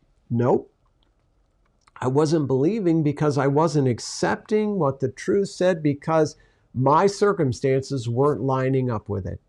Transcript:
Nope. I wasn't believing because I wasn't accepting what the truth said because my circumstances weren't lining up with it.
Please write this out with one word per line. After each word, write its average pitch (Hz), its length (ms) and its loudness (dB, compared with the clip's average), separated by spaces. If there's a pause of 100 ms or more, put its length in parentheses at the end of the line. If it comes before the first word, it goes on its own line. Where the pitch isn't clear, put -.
(280)
Nope. 120 420 0 (1300)
I 123 80 -2
wasn't 147 400 0
believing 165 560 0
because 147 340 0
I 139 80 2
wasn't 147 400 2
accepting 208 920 -2
what 139 220 -2
the 131 100 -2
truth 196 420 -2
said 180 340 0
because 151 500 0 (400)
my 143 320 4
circumstances 135 1000 0
weren't 120 340 0
lining 131 480 0
up 107 180 -6
with 98 160 -4
it. 92 240 -10